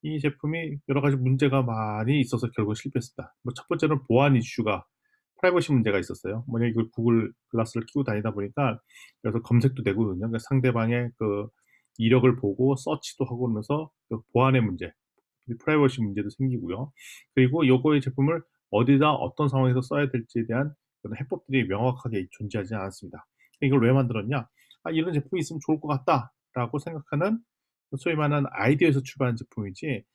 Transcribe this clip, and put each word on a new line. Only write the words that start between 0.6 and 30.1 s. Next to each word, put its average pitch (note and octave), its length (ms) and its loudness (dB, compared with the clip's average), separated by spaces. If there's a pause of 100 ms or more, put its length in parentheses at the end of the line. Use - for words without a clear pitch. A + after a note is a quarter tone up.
여러 C#3 120 2
가지 C#3 160 2
문제가 C3 460 2
많이 A2 580 0
있어서 B2 360 -2
결국 G#2+ 200 0
실패했습니다. - 580 -8 (100)
뭐 B2 100 -6
첫 - 140 -18
번째는 D3+ 400 0
보안 C3+ 280 6
이슈가, A2 480 -2 (560)
프라이버시 F3+ 320 2
문제가 G#2+ 260 2
있었어요. G2 500 -6
뭐냐, A#2 180 0
이걸 A2+ 240 -2
구글 A#2 420 0 (180)
글라스를 A2+ 360 -4
끼고 C#3+ 180 -4
다니다 G#2+ 280 -4
보니까 B2+ 480 -4 (420)
그래서 A2+ 200 -2
검색도 B2 420 2
되거든요. G2+ 340 0
그러니까 A2+ 220 -4
상대방의 A#2+ 760 0
그 G#2 300 -4 (500)
이력을 A#2+ 380 4
보고 B2 400 0
서치도 - 500 -6
하고 B2 160 -8
그러면서 B2+ 480 -4 (180)
그 A2+ 120 -8 (120)
보안의 C3 300 4
문제, F2+ 300 -4 (680)
프라이버시 C#3+ 420 2
문제도 G2+ 280 -4
생기고요. A#2+ 600 -4 (420)
그리고 C3+ 320 4
요거의 C3+ 340 4
제품을 C#3 420 0 (280)
어디다 C3+ 440 4
어떤 - 340 -2
상황에서 C3 340 2
써야 C#3+ 280 -2
될지에 A#2 380 -4
대한 C3+ 240 -2 (300)
그런 A2 160 -10
해법들이 C3+ 500 -2
명확하게 A2 640 -2
존재하지 G#2 420 -8
않았습니다. F#2+ 520 -10 (360)
이걸 C3+ 220 4
왜 B2 80 6
만들었냐? B2 560 0 (360)
"아, D#3+ 60 -6
이런 D#3+ 220 -2
제품이 D3+ 280 -2
있으면 D#3 260 -8
좋을 D#3 140 0
것 D#3 80 -10
같다"라고 C3 920 -4
생각하는 E3 600 -4 (580)
소위 E3 180 -2
말하는 D3 360 0
아이디어에서 C#3 500 2
출발한 B2 340 -2
제품이지 A2 680 -8 (100)